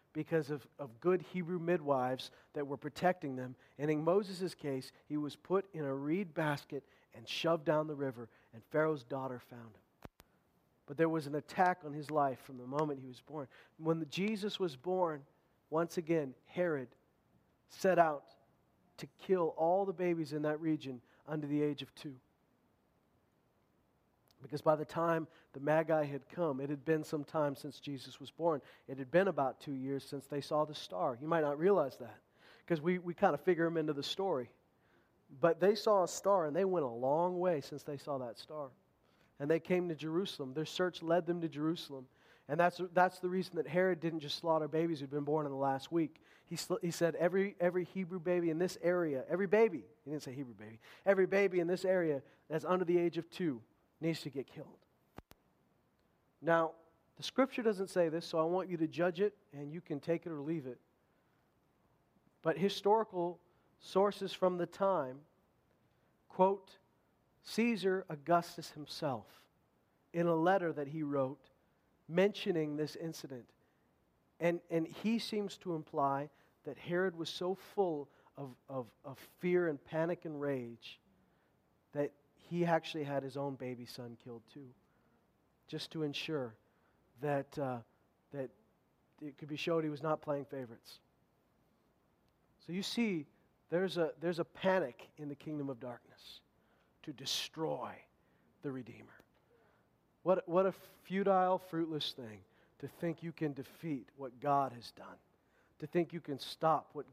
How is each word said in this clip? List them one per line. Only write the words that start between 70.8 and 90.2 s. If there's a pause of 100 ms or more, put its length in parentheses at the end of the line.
he
wrote (580)
mentioning
this
incident. (960)
And, (100)
and
he
seems
to
imply (360)
that
Herod
was
so (180)
full (280)
of, (200)
of, (200)
of (220)
fear
and
panic
and
rage (920)
that (380)
he
actually
had
his
own
baby
son
killed (120)
too, (1000)
just
to
ensure (680)
that,
uh, (560)
that (720)
it
could
be
showed
he
was
not